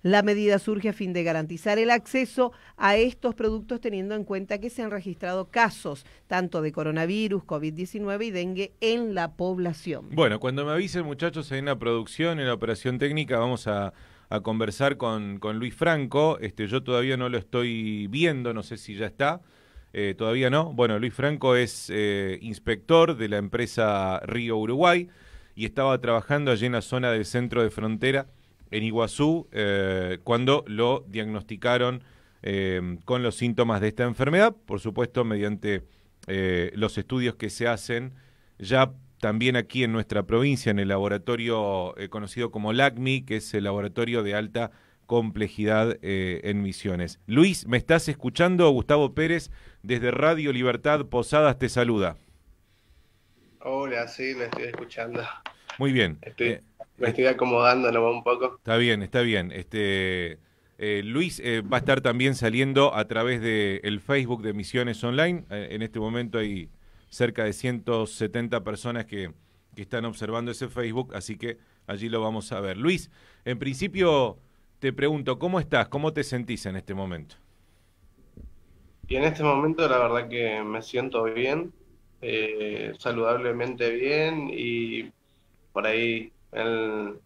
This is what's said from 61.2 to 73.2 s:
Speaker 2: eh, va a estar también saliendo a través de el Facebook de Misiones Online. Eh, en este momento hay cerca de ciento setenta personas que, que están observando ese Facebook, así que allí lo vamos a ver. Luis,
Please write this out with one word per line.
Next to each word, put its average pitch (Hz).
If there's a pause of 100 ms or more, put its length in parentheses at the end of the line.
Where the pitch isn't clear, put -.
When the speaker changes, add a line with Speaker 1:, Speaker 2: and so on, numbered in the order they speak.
Speaker 2:
eh, 117
va 104
a -
estar 131
también 127
saliendo 135
a 107
través 117
de 107
el 104
Facebook 123
de 107
Misiones 113
Online. 151
Eh, 101
en 107
este 113
momento 113
hay 101 (400)
cerca 113
de 104
ciento 117
setenta 113
personas 110
que, 95 (420)
que 104
están 113
observando 113
ese 120
Facebook, 120
así 101
que 117 (300)
allí 101
lo 113
vamos 110
a 107
ver. 95
Luis, 165 (340)